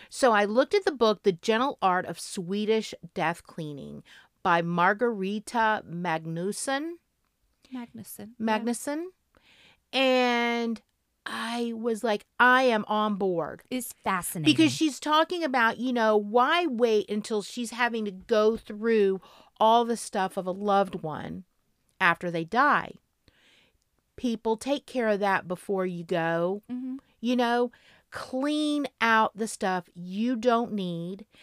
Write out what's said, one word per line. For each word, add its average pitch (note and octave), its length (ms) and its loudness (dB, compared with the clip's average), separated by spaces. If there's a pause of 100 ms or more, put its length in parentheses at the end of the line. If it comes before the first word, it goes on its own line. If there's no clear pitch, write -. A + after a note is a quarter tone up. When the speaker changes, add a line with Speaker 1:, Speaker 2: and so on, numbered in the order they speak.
Speaker 1:
So B3 220 2
I G#3 140 4
looked A3 280 2
at G#4 120 2
the F#4+ 60 2
book, A3+ 320 2
The G3 100 4
Gentle A3+ 480 -2
Art F3+ 240 2
of E3+ 140 -10
Swedish G#3 760 -4 (200)
Death E3+ 300 -4
Cleaning D3 580 -14 (400)
by F3 220 4
Margareta G#3 1200 0
Magnusson. F3 1080 -4 (800)
Speaker 2:
Magnusson. A3+ 580 -14 (120)
Speaker 1:
Magnusson. A#3 640 -4 (880)
Speaker 2:
Yeah. B3+ 60 0
Speaker 1:
And A#3+ 800 0 (440)
I A#3 500 -6
was A3+ 280 -4
like, G#3+ 220 -2 (140)
"I B3+ 240 6
am A3+ 240 4
on G#3+ 280 0
board." F3 540 -2
Speaker 2:
It's B3+ 240 -6 (100)
fascinating. F#3 480 0
Speaker 1:
Because D#4 200 4
she's C#4 280 -2
talking D#4+ 440 2
about, B3 340 2
you B3+ 160 -2
know, A3 240 4
why A#3+ 480 2
wait A3+ 440 2
until G#3 340 -4
she's A#3 280 -8
having A#3 340 -2
to G3+ 60 -6
go G#3+ 460 2
through G#3 640 0 (380)
all A3+ 260 6
the A#3 120 -2
stuff F#3+ 400 -4
of F#3 100 -4
a F3+ 40 -2
loved G3 520 0
one D#3 400 -10 (560)
after F3 320 2
they E3 140 -2
die? A#3 480 2 (1200)
People, A3+ 400 -2
take C4 300 -4
care A#3 240 -2
of G3+ 100 2
that F#3+ 280 2
before F#3 380 -2
you F3 180 -6
go. E3+ 580 0 (100)
Speaker 2:
Mm-hmm. B3+ 240 -8 (240)
Speaker 1:
You A#3+ 160 0
know, A#3+ 360 2 (400)
clean D4 760 -2 (140)
out A3+ 340 4
the G#3+ 120 -4
stuff F3+ 460 -4
you G3 440 -4
don't A#3 340 2
need F3+ 540 -6 (180)